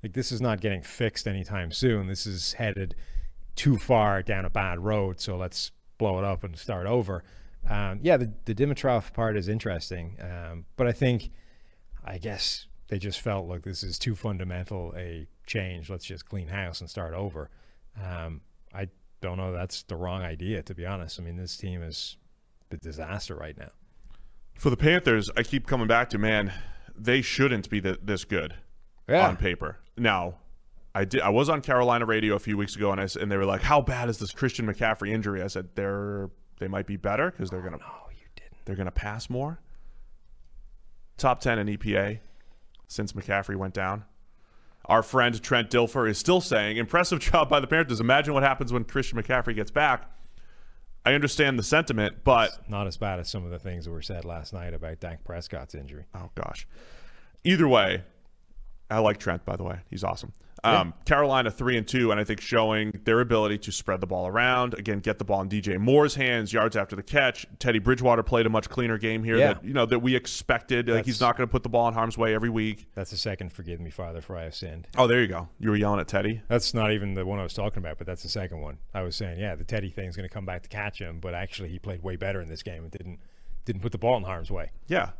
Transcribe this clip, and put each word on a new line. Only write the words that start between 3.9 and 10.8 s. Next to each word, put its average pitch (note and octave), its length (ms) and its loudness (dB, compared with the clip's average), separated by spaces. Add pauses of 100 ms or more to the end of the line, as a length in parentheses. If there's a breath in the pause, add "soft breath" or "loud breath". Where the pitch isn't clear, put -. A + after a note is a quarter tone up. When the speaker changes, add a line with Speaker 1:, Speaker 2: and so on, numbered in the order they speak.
Speaker 1:
down F#2+ 220 -2
a F2+ 60 0
bad F2+ 300 0
road, G2 400 0
so F#2+ 160 -4
let's F2+ 340 -6 (280)
blow G2 200 2
it F#2+ 60 0
up G2 180 -2
and F2 160 -8
start F#2 280 -4
over. G2 360 0 (460 soft breath)
Um, G2+ 340 0
yeah, D3+ 140 6
the, A#2+ 160 0 (120)
the A2+ 100 -2
Dimitrov C3 580 2
part A2+ 240 0
is F#2 120 -2
interesting, F#2 720 -4
um, E2+ 440 -10 (120)
but B2 120 2